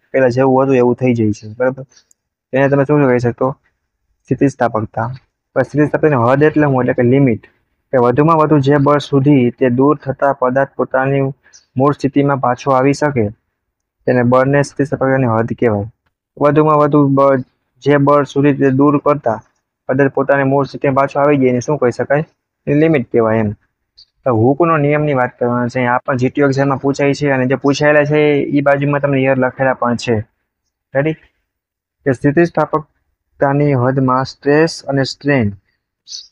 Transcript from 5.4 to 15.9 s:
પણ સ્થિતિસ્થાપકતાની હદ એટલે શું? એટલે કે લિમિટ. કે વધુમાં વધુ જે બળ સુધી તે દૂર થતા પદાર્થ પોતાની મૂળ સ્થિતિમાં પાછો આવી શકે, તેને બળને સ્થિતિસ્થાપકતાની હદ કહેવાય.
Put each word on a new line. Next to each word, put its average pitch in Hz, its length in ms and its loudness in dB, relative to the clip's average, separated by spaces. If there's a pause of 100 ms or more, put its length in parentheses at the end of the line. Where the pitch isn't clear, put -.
પણ 131 80 0
સ્થિતિસ્થાપકતાની 147 520 -2
હદ 135 280 2
એટલે 151 200 2
શું? 135 200 0
એટલે 127 100 -2
કે 127 100 -2
લિમિટ. 123 400 2 (500)
કે 131 60 2
વધુમાં 143 380 2
વધુ 151 220 2
જે 139 180 2
બળ 143 220 2
સુધી 135 520 2
તે 127 200 0
દૂર 139 260 2
થતા 139 360 -2
પદાર્થ 131 440 -2
પોતાની 135 440 -2 (560)
મૂળ 139 160 2
સ્થિતિમાં 139 480 -2
પાછો 123 300 -2
આવી 135 220 2
શકે, 135 360 -2 (800)
તેને 127 160 2
બળને 131 400 2
સ્થિતિસ્થાપકતાની 135 640 -2
હદ 117 220 0 (120)
કહેવાય. 107 300 -2 (480)